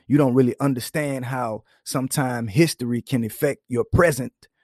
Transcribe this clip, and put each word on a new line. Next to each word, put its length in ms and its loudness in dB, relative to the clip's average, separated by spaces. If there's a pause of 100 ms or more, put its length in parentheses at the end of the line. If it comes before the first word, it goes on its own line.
you 120 4
don't 160 4
really 260 4
understand 640 -4
how 400 -6 (200)
sometime 600 -2
history 560 0
can 220 -2
affect 440 -4
your 160 -2
present, 480 2 (320)